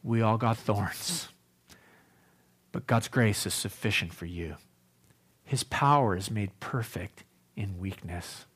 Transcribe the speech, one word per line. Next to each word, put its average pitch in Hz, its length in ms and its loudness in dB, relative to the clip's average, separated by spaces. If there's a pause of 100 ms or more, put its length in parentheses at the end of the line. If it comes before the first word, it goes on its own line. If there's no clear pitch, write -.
We 113 180 4
all 113 160 4
got 113 200 2
thorns. - 680 -2 (1400)
But - 160 -6
God's 117 220 4
grace 113 380 4
is 92 60 -2
sufficient - 600 -2
for - 120 -10
you. 85 300 -8 (880)
His - 200 -2
power 139 520 4
is 98 140 -6
made 104 300 -4
perfect - 640 -8 (320)
in 98 240 -6
weakness. 90 760 -8